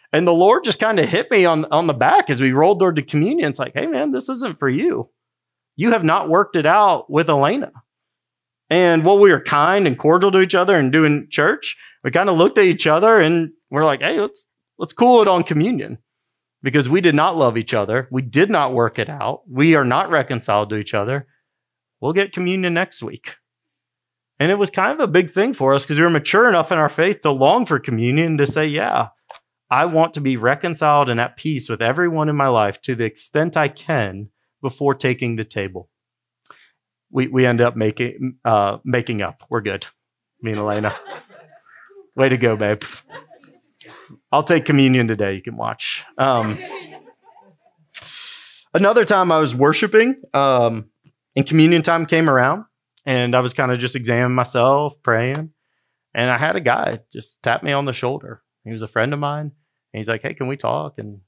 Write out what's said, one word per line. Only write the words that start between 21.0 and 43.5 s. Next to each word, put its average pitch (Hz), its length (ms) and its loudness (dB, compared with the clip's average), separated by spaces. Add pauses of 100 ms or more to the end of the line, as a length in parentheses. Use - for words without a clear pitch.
We'll 139 120 -4
get 196 200 -2
communion 180 400 -4
next 175 300 -6
week. - 320 -14 (1040)
And 156 120 0
it 202 40 0
was 202 160 -2
kind 196 200 -2
of 311 80 -6
a 240 120 -2
big 175 200 2
thing 185 220 -2
for 135 220 2
us 139 100 -2
'cause 147 140 -2
we 160 40 4
were 175 60 4
mature 185 400 2
enough 175 220 0
in 170 80 0
our 151 100 2
faith 185 320 -2
to 156 80 0
long 143 380 2
for 151 100 0
communion, 139 640 0
to 143 80 2
say, 156 180 -2
"Yeah, 147 440 -2 (600)
I 135 160 2
want 165 300 0
to 151 60 -8
be 135 160 -2
reconciled 147 720 0
and 117 140 -2
at - 160 -6
peace 147 320 -6
with 117 140 -4
everyone 156 460 0
in 151 60 -2
my 139 120 0
life 107 340 0
to 131 140 -6
the 113 100 -4
extent 156 500 -4
I 151 120 0
can 107 600 -6 (340)
before 139 320 -2
taking 127 400 -2
the 110 100 -8
table." 95 460 -10 (1200)
We, 131 160 -4
we 127 180 0
end 120 160 2
up 120 140 0
making, 123 680 -6
uh, 104 400 0
making 120 380 -4
up. 87 300 -10
We're 117 100 -4
good. 98 240 -8 (560)
Me 117 100 -6
and 104 100 -6
Elena. 104 340 -4 (1200)
Way 135 140 4
to 127 80 0
go, 117 180 0
babe. 104 260 -2 (1500)